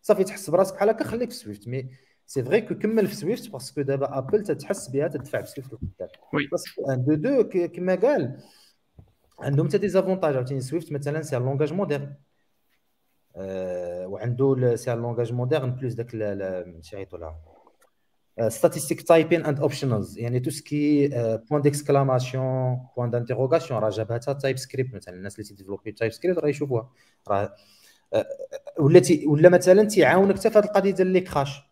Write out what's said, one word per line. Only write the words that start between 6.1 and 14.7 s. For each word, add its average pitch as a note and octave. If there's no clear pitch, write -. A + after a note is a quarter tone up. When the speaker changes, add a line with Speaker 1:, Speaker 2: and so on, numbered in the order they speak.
Speaker 2:
وي. C#3+
Speaker 1:
باسكو -
ان B2+
دو D3+
دو A#3+
ك-، F3
كما F3+
قال، F#3
عندهم C#3+
حتى G3+
دي G3+
زافونتاج. F#3
عاوتاني C3
سويفت D#3
مثلًا C#3+
سي C#3+
ان A#2+
لونغاج C#3
موديرن، D3
آه، F#2
وعنده B2
ال-، B2